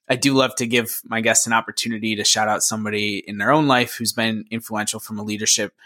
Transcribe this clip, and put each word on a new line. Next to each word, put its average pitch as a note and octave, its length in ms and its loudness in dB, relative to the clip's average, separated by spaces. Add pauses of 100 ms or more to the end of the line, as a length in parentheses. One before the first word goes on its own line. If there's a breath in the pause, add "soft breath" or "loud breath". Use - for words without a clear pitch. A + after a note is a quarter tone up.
I C3 80 2
do C3+ 200 2
love B2+ 220 4
to B2 100 -2
give A#2 360 0
my A2+ 180 -4
guests A2+ 260 4
an A#2 60 -2
opportunity A2 640 -2
to G2+ 80 -2
shout G#2+ 240 2
out G#2+ 140 2
somebody G#2 560 -2
in G2+ 220 -8
their A2+ 120 2
own D3+ 160 4
life B2 280 2
who's A2+ 180 -4
been A2 380 -2
influential A2 480 -4
from G#2+ 180 -10
a G#2 60 -6
leadership G#2+ 500 -2 (120)